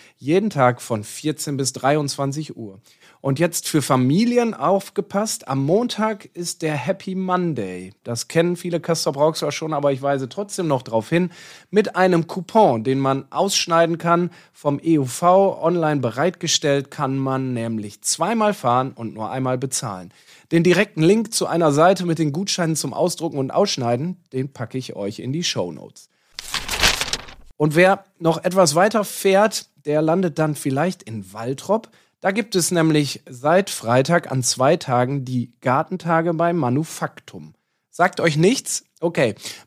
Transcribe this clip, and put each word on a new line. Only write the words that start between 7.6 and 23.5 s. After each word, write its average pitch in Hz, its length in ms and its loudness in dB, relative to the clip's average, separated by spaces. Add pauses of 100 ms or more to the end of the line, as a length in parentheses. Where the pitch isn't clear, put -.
Das 117 240 -6
kennen 170 280 2
viele 170 240 -4
Castrop-Rauxler 156 720 0
schon, 156 220 -6
aber 143 180 2
ich 135 120 -4
weise 135 260 -2
trotzdem 202 380 -6
noch 131 160 0
drauf 113 260 -2
hin. 175 220 0 (400)
Mit 196 240 0
einem 175 320 4
Coupon, 165 560 2
den 131 160 0
man 135 320 0
ausschneiden 170 640 2
kann, 170 320 2 (240)
vom 143 280 -2
E 165 180 2
U 135 60 0
V 180 560 4
online 156 380 0
bereitgestellt, 139 920 0
kann 135 260 -4
man 131 360 -2
nämlich 113 500 -6
zweimal 208 500 0
fahren 131 400 0
und 113 220 -10
nur 107 160 -6
einmal 131 260 -2
bezahlen. 104 560 -8 (380)
Den 170 120 4
direkten 175 380 2
Link 214 320 4
zu - 140 -2
einer 165 240 2
Seite 180 340 4
mit 165 140 0
den 156 120 0
Gutscheinen 165 440 -2
zum 139 180 -4
Ausdrucken 156 460 -2
und 135 100 -4
Ausschneiden, 151 680 0 (140)